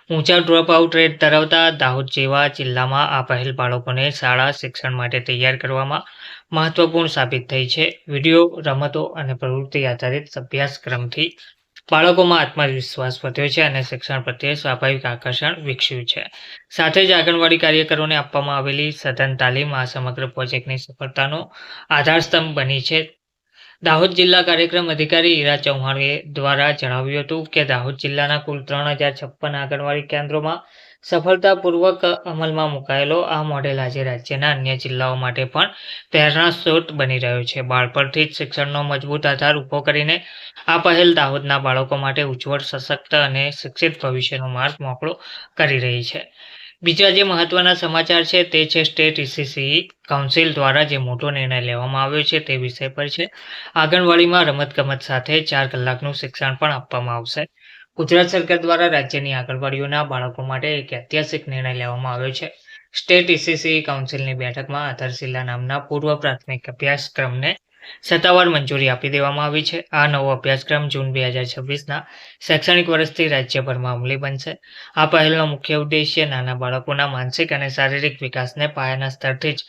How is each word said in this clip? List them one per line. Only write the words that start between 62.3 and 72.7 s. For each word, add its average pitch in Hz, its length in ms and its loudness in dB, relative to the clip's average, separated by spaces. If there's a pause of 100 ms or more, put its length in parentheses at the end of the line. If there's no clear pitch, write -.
છે. 139 180 -10 (440)
સ્ટેટ 180 380 4
ઈ 165 60 6
સી 160 200 -2
સી 160 220 0
ઈ 151 40 -2
કાઉન્સિલની 135 520 -4
બેઠકમાં 135 540 -6
આધારશિલા 127 560 -6
નામના 127 340 -4
પૂર્વ 147 380 -2
પ્રાથમિક 131 520 -6
અભ્યાસક્રમને 139 880 -4 (460)
સત્તાવાર 180 460 6
મંજૂરી 139 400 2
આપી 127 200 -2
દેવામાં 143 360 0
આવી 151 180 0
છે. 165 160 -4 (140)
આ 147 140 4
નવો 139 240 2
અભ્યાસક્રમ 135 580 0
જૂન 135 240 -4
બે 135 120 -2
હજાર 127 200 -2
છવ્વીસના 143 640 -8 (340)
શૈક્ષણિક 175 480 2